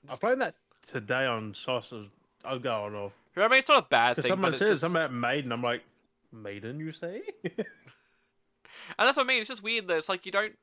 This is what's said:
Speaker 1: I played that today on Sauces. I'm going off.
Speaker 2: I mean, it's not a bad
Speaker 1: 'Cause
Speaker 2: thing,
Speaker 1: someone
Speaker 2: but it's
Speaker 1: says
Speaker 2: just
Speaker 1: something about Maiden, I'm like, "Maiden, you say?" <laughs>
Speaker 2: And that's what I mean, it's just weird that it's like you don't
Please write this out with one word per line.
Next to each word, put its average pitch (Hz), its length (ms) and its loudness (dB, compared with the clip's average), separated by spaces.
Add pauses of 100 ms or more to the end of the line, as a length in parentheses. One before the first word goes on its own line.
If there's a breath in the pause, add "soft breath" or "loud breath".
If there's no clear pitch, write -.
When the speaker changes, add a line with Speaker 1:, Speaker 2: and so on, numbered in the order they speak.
Speaker 1:
I 123 60 -6
played 247 240 0
that 220 160 -2 (320)
today 123 400 -2
on 110 300 -2
Sauces. 113 540 -6 (340)
I'm 127 160 -6
going 107 340 -2
off. 101 180 -6 (240)
Speaker 2:
I 202 120 4
mean, 262 100 6
it's 262 100 0
not 277 180 6
a - 20 -20
bad 120 260 6
Speaker 1:
'Cause 147 80 -2
Speaker 2:
thing, 123 80 2
Speaker 1:
someone 190 220 2
Speaker 2:
but - 20 -2
it's - 80 -2
Speaker 1:
says 214 80 4
Speaker 2:
just 160 120 4
Speaker 1:
something 165 200 2
about 139 100 -2
Maiden, 123 380 -2
I'm 120 140 -2
like, 120 180 0 (480)
"Maiden, 110 480 -10
you 156 140 -8
say?" 180 300 -10 (200)
<laughs> - 140 -6 (1400 loud breath)
Speaker 2:
And 220 80 6
that's 269 100 4
what 277 80 2
I - 20 -2
mean, 254 140 2
it's 214 80 -6
just 233 140 -12
weird 220 260 -4
that 170 100 2
it's 156 100 -4
like 190 180 -4
you 190 60 -10
don't 202 300 -2